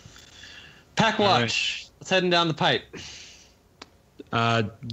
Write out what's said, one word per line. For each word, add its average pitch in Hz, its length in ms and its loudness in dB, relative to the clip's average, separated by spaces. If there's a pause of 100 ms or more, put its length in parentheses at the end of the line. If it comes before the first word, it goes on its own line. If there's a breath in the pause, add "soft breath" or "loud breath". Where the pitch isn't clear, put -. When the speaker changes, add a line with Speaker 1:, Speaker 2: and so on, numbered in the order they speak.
(960 loud breath)
Speaker 1:
Pack 214 240 2
Speaker 2:
All 208 60 4
right. 160 160 4
Speaker 1:
Watch. - 460 -4 (100)
What's - 120 -12
heading 185 200 2
down 170 180 2
the 151 60 -2
pipe? 147 280 2 (1500 loud breath)
Speaker 2:
Uh, 117 320 0 (280)